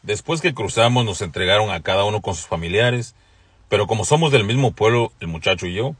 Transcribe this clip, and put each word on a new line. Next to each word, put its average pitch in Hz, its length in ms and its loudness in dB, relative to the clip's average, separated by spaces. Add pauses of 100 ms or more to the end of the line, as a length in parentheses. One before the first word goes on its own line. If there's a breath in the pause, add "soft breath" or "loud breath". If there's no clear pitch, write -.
Después 151 380 -4
que 165 140 0
cruzamos, 117 500 2
nos 101 180 -4
entregaron 95 480 0
a 90 120 -4
cada 98 200 0
uno 104 180 0
con 95 140 -6
sus - 140 -12
familiares, 110 680 -2 (540 soft breath)
pero 101 180 2
como 110 180 -2
somos 156 280 2
del 117 100 6
mismo 120 300 0
pueblo, 117 480 2
el 87 80 -10
muchacho 87 400 -4
y 90 60 -6
yo 131 260 -4